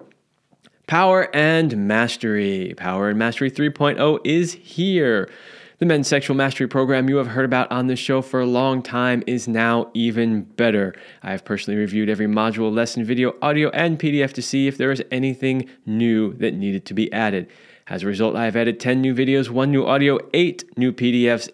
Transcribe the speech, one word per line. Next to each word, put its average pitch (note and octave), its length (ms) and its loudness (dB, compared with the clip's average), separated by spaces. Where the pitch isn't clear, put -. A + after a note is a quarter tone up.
Power F#3 500 4
and D3+ 500 2
Mastery. G#2 920 0
Power F#2+ 320 -2
and G#2 100 0
Mastery A#2 300 0
three D3 220 -2
point C#3+ 280 0
oh D3 240 2
is E3 300 0
here. D#3 760 -2
The F3 60 0
Men's D3+ 220 2
Sexual C#3 300 0
Mastery C3+ 300 0
Program C3 420 0
you C#3 80 2
have C3 100 -2
heard B2 180 -2
about B2+ 240 0
on B2+ 180 -2
this B2+ 120 -2
show C3 220 0
for C3 180 -4
a B2+ 60 0
long B2+ 360 0
time B2 460 0
is A#2+ 200 -4
now A#2 460 2
even A2+ 500 0
better. G#2 500 0
I F#2+ 100 -10
have F#2+ 120 -8
personally G2+ 340 -4
reviewed G#2 300 0
every G#2+ 200 0
module, A2 460 0
lesson, A#2 300 -2
video, B2 380 0
audio, D3 300 2
and D#3+ 280 0
P D#3 120 0
D C#3+ 120 2
F C3+ 100 -2
to B2 80 -8
see C3+ 260 0
if C3+ 100 -4
there C3+ 140 0
is C3+ 200 -4
anything C3 560 -2
new A2 500 2
that A2 180 -2
needed G2 320 -4
to - 80 -12
be G#2 180 -2
added. G2 360 -2
As F2+ 140 -10
a F#2+ 40 -4
result, G#2 280 0
I A2+ 80 -2
have A2 140 0
added A#2 240 0
ten B2+ 180 0
new C3 160 0
videos, C3+ 340 0
one C3 220 0
new C#3 140 2
audio, C#3 340 2
eight F3 320 0
new B2+ 160 2
P B2 180 0
D A#2+ 200 4
Fs, A#2 240 0